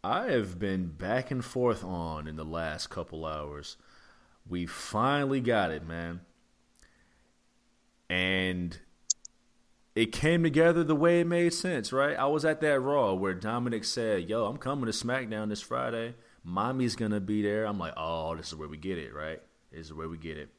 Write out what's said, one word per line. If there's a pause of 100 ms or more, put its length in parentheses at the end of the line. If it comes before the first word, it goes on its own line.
I
have
been
back
and
forth
on
in
the
last
couple
hours. (720)
We
finally
got
it,
man. (1900)
And (1160)
it
came
together
the
way
it
made
sense,
right?
I
was
at
that
Raw
where
Dominic
said,
"Yo,
I'm
coming
to
SmackDown
this
Friday. (280)
Mommy's
gonna
be
there."
I'm
like,
"Oh,
this
is
where
we
get
it,
right? (300)
This
is
where
we
get
it."